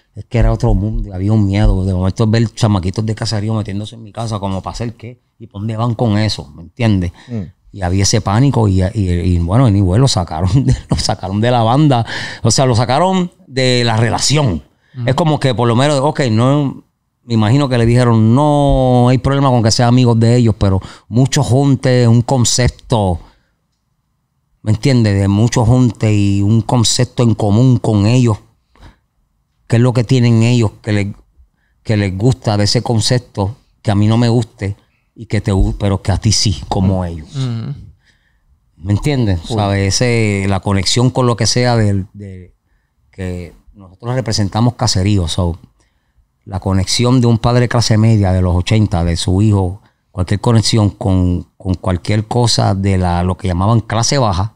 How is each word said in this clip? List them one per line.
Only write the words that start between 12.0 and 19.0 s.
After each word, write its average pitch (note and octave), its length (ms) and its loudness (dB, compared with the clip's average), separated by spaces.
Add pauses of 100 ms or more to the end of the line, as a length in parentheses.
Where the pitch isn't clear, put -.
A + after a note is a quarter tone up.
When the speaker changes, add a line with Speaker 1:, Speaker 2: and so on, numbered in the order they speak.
Speaker 1:
O A2+ 80 2
sea, C#3 120 0
lo B2+ 120 2
sacaron F3 560 0 (160)
de B2+ 360 0
la A#2 120 0
relación. A2+ 640 0 (340)
Speaker 3:
Ujú. A#2+ 120 -6
Speaker 1:
Es B2+ 80 0
como D3+ 240 0
que - 160 0
por A#2+ 100 0
lo A#2 80 2
menos, C#3 240 2
ok, D3 220 -2 (100)
no, C3 540 0 (400)
me A#2+ 100 -4
imagino A#2 340 2
que B2+ 100 0
le A#2 60 2
dijeron, A#2 480 4
"No C3+ 760 2